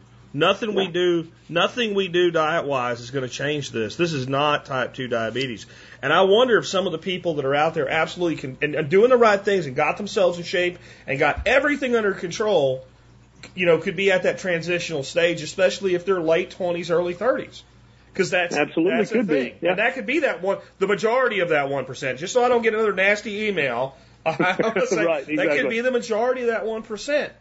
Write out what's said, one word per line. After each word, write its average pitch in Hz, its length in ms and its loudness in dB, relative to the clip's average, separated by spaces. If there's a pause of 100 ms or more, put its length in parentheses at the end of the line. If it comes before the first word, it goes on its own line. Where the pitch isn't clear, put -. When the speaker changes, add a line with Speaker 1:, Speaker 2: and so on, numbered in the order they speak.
(340)
Speaker 1:
Nothing 196 420 0
we 196 80 2
Speaker 2:
Yeah. 180 80 -6
Speaker 1:
do, 170 360 0 (220)
nothing 202 460 0
we 196 120 0
do 175 220 2
diet-wise 139 720 0
is 120 100 -14
gonna 131 200 -4
change 139 420 -4
this. 110 240 -4
This 170 180 0
is 127 140 -4
not 143 380 0
type 127 280 -4
two 127 140 -8
diabetes." 117 580 -4 (380)
And 143 100 0
I 180 80 6
wonder 214 380 6
if 143 80 -4
some 190 180 -2
of 175 60 -4
the 160 80 -6
people 180 360 -4
that 139 100 -2
are 139 100 2
out 160 180 2
there 151 160 -2
absolutely 165 480 -2
con-, 131 240 -10
and, 147 140 -2
and 151 140 -2
doing 202 200 6
the 254 80 6
right 208 260 6
things 190 220 0
and 127 100 -8
got 151 220 0
themselves 190 400 0
in 170 60 -8
shape 175 340 -2 (300)
and 139 100 -2
got 147 300 0
everything 269 480 2
under 214 180 2
control, 175 720 0 (680)
you 180 100 -2
know, 165 140 6
could 185 160 -4
be 190 160 2
at 185 120 2
that 175 140 0
transitional 170 680 -4
stage, 170 380 0
especially 185 540 0
if 175 100 -2
they're 190 160 0
late 165 300 2
twenties, 175 400 -4
early 175 240 0
thirties. 247 480 -4 (500)
'Cause 175 160 -2
that's, 175 260 0
Speaker 2:
Absolutely 165 420 0
Speaker 1:
that's 208 120 0
the 220 80 0
Speaker 2:
could 226 100 0
be. 156 60 0
Speaker 1:
thing. 127 280 0
Speaker 2:
Yeah. 170 100 0
Speaker 1:
And 185 80 -2
that 247 140 0
could 247 120 -8
be 277 140 -2
that 202 220 0
one, 190 180 -2 (200)
the 190 80 0
majority 220 540 2
of 160 80 0
that 143 180 2
one 139 160 -2
percent. 127 340 -6
Just 170 140 -8
so 247 140 4
I - 20 4
don't 240 140 2
get 226 120 2
another 220 200 2
nasty 208 540 0
email, 135 460 -2 (160)
<laughs> - 160 -10
I 175 320 0
wanna 220 300 0
say - 180 0
Speaker 2:
<laughs> - 0 -
Right, 156 200 0
Speaker 1:
that 151 100 -6
could 156 40 -2
Speaker 2:
exactly. 175 300 0
Speaker 1:
be 226 120 -2
the 254 100 0
majority 240 520 0
of 233 40 -2
that 208 180 -2
one 220 180 -6
percent. 220 580 -4